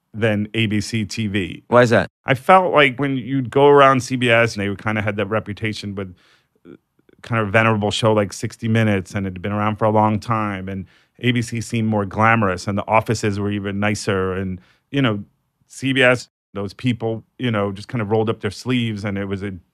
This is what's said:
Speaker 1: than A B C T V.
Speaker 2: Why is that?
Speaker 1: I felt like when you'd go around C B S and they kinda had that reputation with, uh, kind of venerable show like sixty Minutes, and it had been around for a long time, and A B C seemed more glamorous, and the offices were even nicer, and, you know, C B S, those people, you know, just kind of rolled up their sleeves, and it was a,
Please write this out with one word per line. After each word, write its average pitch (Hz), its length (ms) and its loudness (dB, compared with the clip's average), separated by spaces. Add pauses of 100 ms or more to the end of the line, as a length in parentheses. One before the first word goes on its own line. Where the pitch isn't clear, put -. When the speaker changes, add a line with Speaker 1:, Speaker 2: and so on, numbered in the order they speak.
(120)
Speaker 1:
than 107 400 0
A 113 140 0
B 104 160 0
C 110 240 -2
T 110 200 -6
V. 95 420 -4
Speaker 2:
Why 123 140 6
is 120 80 4
that? 104 180 2 (180)
Speaker 1:
I 131 80 2
felt 185 400 4
like 139 260 4
when 139 160 -2
you'd 127 340 -4
go 139 180 6
around 135 340 8
C 131 140 -6
B 120 140 2
S 117 240 4
and 107 80 -6
they 98 200 -4
kinda 107 180 -2
had 101 160 -4
that 104 100 -2
reputation 104 680 -6
with, 95 200 -10 (520)
uh, - 100 -20 (460)
kind 117 180 -4
of 104 100 -2
venerable 110 400 4
show 110 220 2
like 104 220 0
sixty - 340 -8
Minutes, 110 460 2
and 98 120 -4
it 95 60 -6
had 90 100 -12
been 101 100 -6
around 104 240 -2
for 113 100 0
a 107 40 4
long 107 300 4
time, 104 480 -4
and 95 160 -8 (360)
A 123 120 0
B 120 80 0
C 113 220 -6
seemed 110 260 -4
more 104 160 0
glamorous, 104 640 0
and 101 80 -2
the 101 100 -4
offices 107 540 0
were 101 100 -2
even 101 300 -6
nicer, 101 540 -2
and, 92 260 -6 (300)
you 139 100 -2
know, 107 240 0 (440)
C 131 260 -4
B 131 80 2
S, 127 260 0 (240)
those 98 220 -10
people, 113 500 -4 (140)
you 123 120 -2
know, 101 220 -2
just 98 160 -14
kind 117 140 -4
of 101 80 -4
rolled 110 180 0
up 107 120 -4
their 104 100 -4
sleeves, 117 560 -4
and 101 100 -4
it 98 80 -4
was 98 180 -6
a, 101 100 -8 (220)